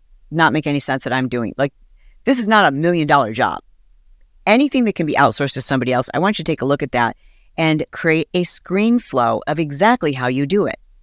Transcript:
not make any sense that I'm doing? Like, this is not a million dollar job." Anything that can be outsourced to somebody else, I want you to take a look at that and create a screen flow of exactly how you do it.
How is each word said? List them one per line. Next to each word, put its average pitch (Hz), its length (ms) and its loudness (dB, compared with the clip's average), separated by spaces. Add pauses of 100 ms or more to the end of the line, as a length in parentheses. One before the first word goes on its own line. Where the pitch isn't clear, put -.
(320)
not 156 220 2
make 151 120 -2
any 143 140 0
sense 135 240 -4
that 123 100 -4
I'm 131 160 -2
doing? 117 260 -4
Like, 139 160 -2 (520)
this 247 160 2
is 214 80 -4
not 208 180 4
a 139 100 2
million 165 300 0
dollar 143 260 2
job." 110 280 -2 (880)
Anything 254 380 2
that 208 100 0
can 170 100 -2
be 147 80 -2
outsourced 135 400 2
to 135 80 -6
somebody 127 320 0
else, 123 220 -2
I 135 40 -2
want 196 200 0
you 165 40 -8
to 165 80 -2
take 147 120 -6
a - 20 -4
look 139 160 0
at 139 120 -4
that 117 220 0 (400)
and 156 360 0
create 160 420 0
a 180 100 0
screen 214 540 0
flow 117 480 -2
of 151 140 -2
exactly 165 540 0
how 127 160 -4
you 135 180 -2
do 185 180 0
it. - 140 -6 (240)